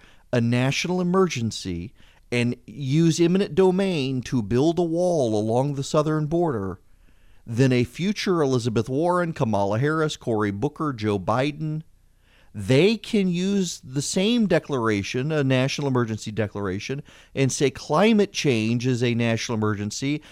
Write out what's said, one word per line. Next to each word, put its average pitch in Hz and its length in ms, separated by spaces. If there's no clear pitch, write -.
a 123 80
national 131 600
emergency 120 920
and 120 240
use 147 560
eminent 175 360
domain 180 680
to 123 180
build 131 380
a 180 60
wall 165 520
along 120 380
the 135 80
southern 156 440
border, 139 520
then 127 260
a 120 120
future 180 560
Elizabeth 123 480
Warren, 170 460
Kamala 104 440
Harris, 151 380
Cory 107 340
Booker, 123 440
Joe 104 240
Biden, 151 640
they 135 420
can 202 320
use 180 560
the 131 160
same 214 460
declaration, 127 840
a 151 140
national 131 420
emergency 117 460
declaration, 104 720
and 131 180
say 139 160
climate 202 640
change 117 540
is 123 160
a 120 120
national 117 440
emergency. 107 720